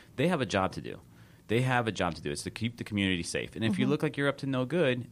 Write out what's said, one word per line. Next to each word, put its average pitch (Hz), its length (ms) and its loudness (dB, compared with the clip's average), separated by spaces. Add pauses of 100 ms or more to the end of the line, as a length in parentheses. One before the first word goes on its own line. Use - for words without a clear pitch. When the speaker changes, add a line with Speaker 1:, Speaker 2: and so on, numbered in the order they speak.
(160)
Speaker 1:
they 147 120 2
have 165 140 2
a 113 40 0
job 95 260 2
to 82 100 -8
do. 50 160 -10 (500)
They 113 140 4
have 123 240 2
a 110 60 2
job 87 220 0
to 80 80 -10
do. 71 80 -4
It's 76 140 -6
to - 60 -4
keep 117 280 -6
the 110 60 -8
community 95 380 2
safe. 64 340 -4
And 101 80 -2
if 107 140 2
you 127 60 2
Speaker 2:
Mm-hmm. 131 60 2
Speaker 1:
look 147 120 2
like 151 140 -2
you're 143 120 2
up 139 100 -2
to 139 80 -6
no 131 180 0
good, 127 480 2